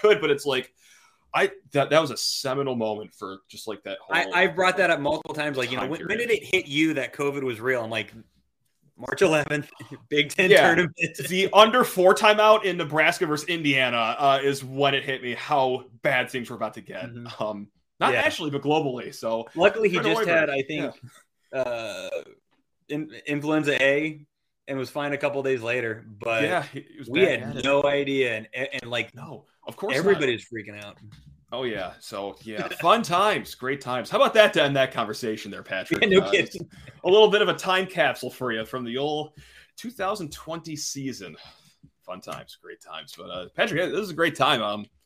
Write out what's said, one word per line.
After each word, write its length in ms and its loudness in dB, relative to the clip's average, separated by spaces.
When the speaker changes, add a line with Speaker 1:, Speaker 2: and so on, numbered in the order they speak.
Speaker 1:
good, 200 4
but 100 0
it's 160 -2
like, 260 -2
I, 160 2
that, 180 2
that 100 6
was 120 0
a 40 -12
seminal 600 -4
moment 360 -4
for 260 -12
just, 180 -20
like, 180 -10
that 140 -10
Speaker 2:
I, 140 2
Speaker 1:
whole 140 -6
Speaker 2:
I've 180 2
brought 220 0
that 140 2
up 100 0
multiple 340 -4
times. 220 -6
Like, 160 -2
you 60 -4
know, 40 -4
Speaker 1:
time 80 -6
Speaker 2:
when, 120 -8
when 80 -8
Speaker 1:
period. 180 -4
Speaker 2:
did 140 0
it 20 -16
hit 240 -2
you 260 2
that 180 -4
covid 300 -4
was 180 -4
real? 220 0
I'm 80 -8
like, 220 -6
March 220 -6
eleventh, 480 2
<laughs> 180 -18
Big 220 2
Ten 200 4
Speaker 1:
Yeah. 180 10
Speaker 2:
tournament. 260 2
Speaker 1:
The 240 0
under 320 8
four 300 6
timeout 500 6
in 140 -2
Nebraska 480 2
versus 200 -2
Indiana, 720 0
uh, 240 4
is 220 -2
when 300 0
it 100 -2
hit 180 -4
me 120 -6
how 500 0
bad 300 0
things 180 -6
were 80 -12
about 180 -6
to 60 -18
get. 240 -12
Speaker 2:
Mm-hmm. 380 -12
Speaker 1:
Um, 260 -8
not 140 2
Speaker 2:
Yeah. 80 0
Speaker 1:
nationally, 280 -2
but 120 -4
globally. 520 -2
So 400 -6
Speaker 2:
Luckily, 360 4
he 60 0
Speaker 1:
Fred 100 0
Speaker 2:
just 160 2
Speaker 1:
Hoiberg. 60 -2
Speaker 2:
had, 200 2
I 140 -2
think, 320 -6
Speaker 1:
Yeah. 80 -6
Speaker 2:
uh, 480 -6
in-, 220 -6
influenza 560 0
A 420 2
and 120 -6
was 100 -6
fine 240 -6
a 60 -2
couple 240 -2
days 200 0
later. 400 -4
But 260 -2
Speaker 1:
Yeah, 180 0
he, 280 -14
he 80 -20
was 120 -16
Speaker 2:
we 100 0
Speaker 1:
back 200 4
Speaker 2:
had 100 -8
Speaker 1:
at 80 -8
it. 60 -6
Speaker 2:
no 200 2
idea, 500 0
and, 200 -8
and, 140 -6
and, 100 -12
like, 240 -4
Speaker 1:
No, 300 -16
of 100 -12
course 160 -4
not. 60 0
Speaker 2:
everybody's 500 0
freaking 340 -14
out. 140 -18
Speaker 1:
Oh, 100 -6
yeah. 380 -4
So, 420 -10
yeah, 260 -8
<laughs> 120 -12
fun 240 6
times, 500 0
great 260 -8
times. 300 -6
How 80 2
about 160 4
that 200 8
to 100 4
end 120 2
that 160 2
conversation 580 -4
there, 120 -12
Patrick? 380 -4
Speaker 2:
<laughs> 100 4
No 100 8
Speaker 1:
Uh, 100 2
Speaker 2:
kidding. 380 -2
Speaker 1:
a 40 0
little 220 10
bit 100 4
of 80 0
a 60 0
time 320 -2
capsule 440 -2
for 220 -8
you 120 -4
from 200 -10
the 140 -8
old 320 -4
two 140 -14
thousand 420 -6
twenty 420 -12
season. 640 -10
Fun 160 -14
times, 400 -16
great 220 -20
times. 340 -16
But, 140 -16
uh, 240 -10
Patrick, 260 -2
this 80 -4
is 100 -6
a 40 -12
great 200 0
time. 260 2
Um, 260 -4